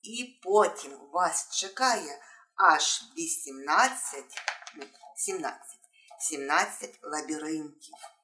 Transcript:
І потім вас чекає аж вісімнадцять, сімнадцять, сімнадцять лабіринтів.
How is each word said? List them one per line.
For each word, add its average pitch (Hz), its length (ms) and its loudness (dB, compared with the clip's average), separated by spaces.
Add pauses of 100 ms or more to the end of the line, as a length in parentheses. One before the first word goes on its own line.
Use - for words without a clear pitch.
І 233 400 -10
потім 180 560 4 (140)
вас - 480 0
чекає 196 600 0 (320)
аж - 480 6 (160)
вісімнадцять, 156 1200 0 (760)
сімнадцять, - 640 -6 (420)
сімнадцять 156 840 -2
лабіринтів. 156 920 -6 (300)